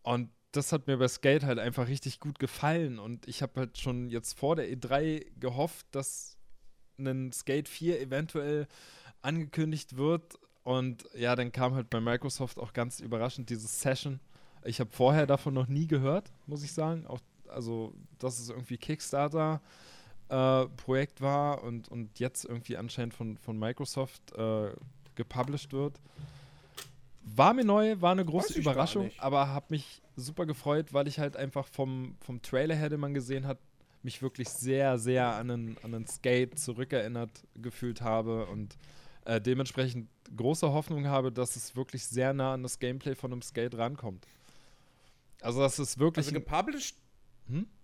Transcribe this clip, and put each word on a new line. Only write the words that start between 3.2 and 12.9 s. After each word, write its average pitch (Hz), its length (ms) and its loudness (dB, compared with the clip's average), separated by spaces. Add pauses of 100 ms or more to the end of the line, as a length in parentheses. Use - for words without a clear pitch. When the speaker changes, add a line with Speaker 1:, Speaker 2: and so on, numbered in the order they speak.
Speaker 1:
ich 135 160 -4
hab - 120 -6
halt 127 220 -2
schon 123 320 -2
jetzt 117 280 -4
vor 151 180 2
der 127 140 -2
E 123 60 -4
drei 143 500 0 (140)
gehofft, 127 520 -2
dass - 460 -6 (600)
ein 131 340 -2
Skate 143 380 -2
vier 165 320 0
eventuell 147 680 -2 (540)
angekündigt 156 720 -2
wird. 156 440 0 (240)
Und 127 420 0 (100)
ja, 120 200 4
dann 120 160 0
kam 127 240 2
halt 123 140 -2
bei 117 120 0
Microsoft 123 580 -2
auch 117 140 -8
ganz 123 260 -2